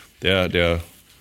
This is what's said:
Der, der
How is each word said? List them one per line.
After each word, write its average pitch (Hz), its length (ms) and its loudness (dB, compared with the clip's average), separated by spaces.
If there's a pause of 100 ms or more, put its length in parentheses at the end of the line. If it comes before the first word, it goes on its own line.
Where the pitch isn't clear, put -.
(220)
Der, 90 260 0
der 85 340 0 (400)